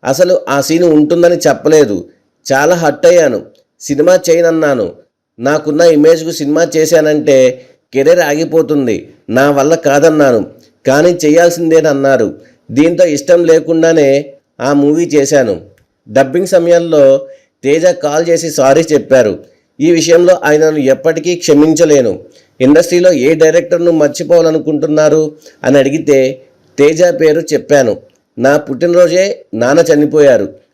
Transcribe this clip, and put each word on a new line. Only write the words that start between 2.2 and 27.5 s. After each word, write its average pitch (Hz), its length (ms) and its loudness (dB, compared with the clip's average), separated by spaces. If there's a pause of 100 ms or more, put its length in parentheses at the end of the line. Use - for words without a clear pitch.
చాలా 151 220 0
హర్ట్ 160 300 -4
అయ్యాను. 165 360 2 (380)
సినిమా 165 400 0 (100)
చేయనన్నాను. 160 640 0 (480)
నాకున్న 147 420 -4
ఇమేజ్‌కు 160 500 2
సినిమా 151 360 -4 (100)
చేశానంటే 151 880 0 (280)
కెరీర్ 143 260 2
ఆగిపోతుంది, 147 920 -4 (200)
నా 131 220 0
వల్ల 143 240 0
కాదన్నాను, 143 720 0 (420)
కానీ 160 380 0
చేయాల్సిందేనన్నారు. 151 1300 0 (160)
దీంతో 165 340 2
ఇష్టం 170 380 0
లేకుండానే 160 880 0 (280)
ఆ 135 120 -2
మూవీ 147 320 0
చేశాను. 135 560 0 (480)
డబ్బింగ్ 135 380 -2
సమయంలో 170 720 2 (420)
తేజ 151 220 0
కాల్ 165 440 -2
చేసి 165 200 -2
సారీ 143 340 2 (100)
చెప్పారు. 113 460 0 (400)
ఈ 156 120 0
విషయంలో 170 520 2
ఆయనను 151 340 0
ఎప్పటికీ 160 580 -2
క్షమించలేను. 151 840 2 (420)
ఇండస్ట్రీలో 170 520 2
ఏ 139 200 0
డైరెక్టర్ను 165 580 0
మర్చిపోవాలనుకుంటున్నారు 156 1400 0 (320)
అని 135 140 2
అడిగితే 139 640 0 (380)
తేజ 156 240 2
పేరు 160 380 0 (120)